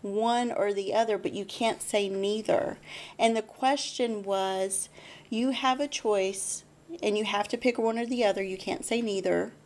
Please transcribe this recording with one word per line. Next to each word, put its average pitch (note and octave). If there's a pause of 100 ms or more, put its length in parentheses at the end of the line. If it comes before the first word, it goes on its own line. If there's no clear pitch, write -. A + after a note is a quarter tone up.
one A#3
or G3+
the G3
other, A3
but F#3+
you G3
can't A3
say G3+
neither." G3 (380)
And A3+
the G#3+
question A#3+
was, F#3+ (420)
"You A#3
have C4
a C#4+
choice, G3 (380)
and G#3
you G#3+
have G#3
to -
pick A#3+
one A3+
or A#3
the A#3+
other. G3
You F#3+
can't -
say A#3
neither." F#3+ (140)